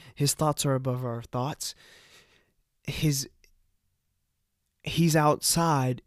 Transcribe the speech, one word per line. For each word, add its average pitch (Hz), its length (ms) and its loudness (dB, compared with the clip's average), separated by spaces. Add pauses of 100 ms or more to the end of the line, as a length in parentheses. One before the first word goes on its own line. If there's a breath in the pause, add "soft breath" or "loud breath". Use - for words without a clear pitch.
(140 soft breath)
His 143 200 0
thoughts 151 320 0
are 135 100 2
above 127 300 -2
our 117 180 -6
thoughts. - 500 -6 (1080 soft breath)
His, 143 460 -2 (1500)
he's 160 320 2
outside. 147 920 2